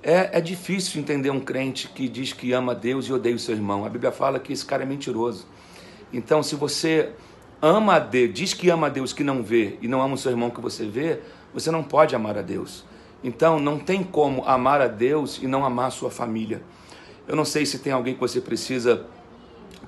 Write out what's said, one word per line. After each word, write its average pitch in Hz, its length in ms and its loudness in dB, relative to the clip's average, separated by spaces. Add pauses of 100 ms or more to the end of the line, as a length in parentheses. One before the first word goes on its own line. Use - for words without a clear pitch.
É, 170 360 4
é - 20 4
difícil 180 600 -4
entender 143 300 0
um 135 100 0
crente 131 480 -4
que 131 200 -6
diz 123 240 -6
que 123 200 -4
ama 127 200 2
a - 20 0
Deus 120 320 -2
e 135 60 -2
odeia 120 220 0
o 117 40 -2
seu 113 160 -4
irmão. 101 300 -2
A 110 40 -6
Bíblia 117 240 -2
fala 135 260 0
que 139 140 -8
esse 139 120 -6
cara 135 200 -2
é - 20 -6
mentiroso. 120 600 -4 (640)
Então, 143 300 2
se 147 120 -2
você 151 580 0 (480)
ama 190 360 6
a - 20 8
Deus, 120 340 4
diz 185 220 -4
que 175 160 4
ama 160 160 4
a 139 40 0
Deus 131 220 -4
que 156 120 -2
não 135 180 0
vê 107 400 2
e 117 60 -4
não 131 120 2
ama 135 140 2
o 123 40 -4
seu 135 120 0
irmão 120 200 0
que 117 100 -12
você 110 260 -6
vê, 135 340 -2 (320)
você 139 180 -4
não 160 120 0
pode 143 320 4
amar 107 240 -2
a 101 40 -4
Deus. - 420 -8 (400)
Então, 156 340 2
não 147 200 0
tem 185 260 -2
como 135 420 0
amar 135 340 4
a 127 60 4
Deus 127 560 0
e 131 60 -4
não 135 160 0
amar 123 240 0
a - 20 -2
sua 123 200 -6
família. 110 520 -6 (640)
Eu - 80 -4
não 151 100 2
sei 147 220 0
se 135 140 -4
tem 139 120 -2
alguém 127 220 0
que - 60 -10
você 123 200 0
precisa 117 640 0 (840)